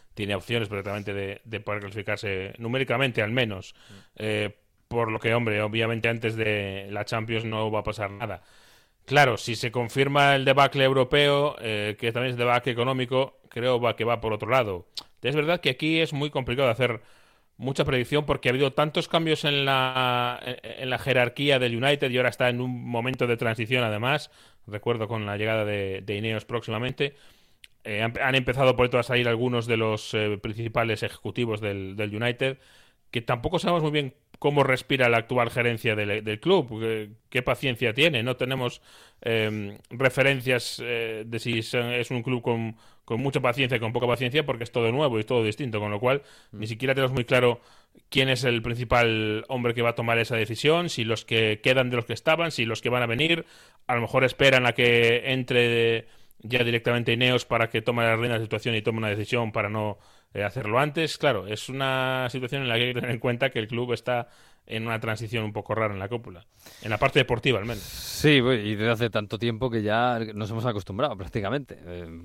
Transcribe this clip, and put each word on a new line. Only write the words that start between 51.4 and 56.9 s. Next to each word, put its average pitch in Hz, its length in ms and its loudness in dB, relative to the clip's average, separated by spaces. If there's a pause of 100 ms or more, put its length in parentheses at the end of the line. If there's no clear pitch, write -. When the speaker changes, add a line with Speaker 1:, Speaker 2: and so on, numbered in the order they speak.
Speaker 1:
quedan 127 280 4
de 123 60 -2
los 117 100 -2
que 120 80 -6
estaban, 160 360 2
si 120 140 -2
los 113 160 -4
que - 80 -2
van 123 140 2
a 117 40 0
venir, 156 380 0 (420)
a 123 80 0
lo 120 60 2
mejor 127 240 2
esperan 131 420 6
a 117 60 2
que 120 600 4
entre 117 720 2 (360)
ya 117 220 0
directamente 120 480 2